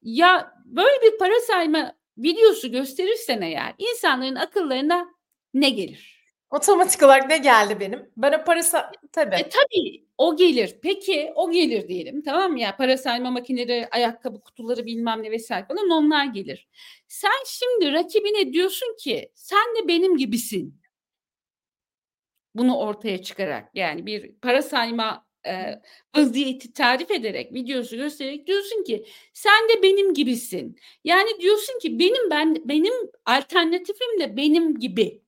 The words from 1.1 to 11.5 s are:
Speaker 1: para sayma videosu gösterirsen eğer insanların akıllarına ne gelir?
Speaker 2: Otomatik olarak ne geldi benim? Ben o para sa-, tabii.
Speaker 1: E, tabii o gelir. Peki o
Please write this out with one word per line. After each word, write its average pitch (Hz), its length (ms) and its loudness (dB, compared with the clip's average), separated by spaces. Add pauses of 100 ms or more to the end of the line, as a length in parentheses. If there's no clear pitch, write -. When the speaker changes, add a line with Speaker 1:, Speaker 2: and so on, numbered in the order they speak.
Speaker 1:
para 403 220 2
sayma 330 560 0 (220)
videosu 330 540 4
gösterirsen 269 680 -4
eğer 165 380 -6
insanların 294 560 -2
akıllarına 330 720 -2 (460)
ne 277 160 4
gelir? - 520 -10 (280)
Speaker 2:
Otomatik 349 520 4
olarak 269 260 8
ne 311 100 2
geldi 214 420 4
benim? 202 360 -10
Ben 277 160 2
o 311 120 -2
para 339 160 2
sa-, 330 320 -2 (200)
tabii. 254 220 0
Speaker 1:
E, 180 140 -2
tabii 440 580 0 (120)
o 311 180 2
gelir. 302 460 2
Peki 349 520 -2
o 330 160 -2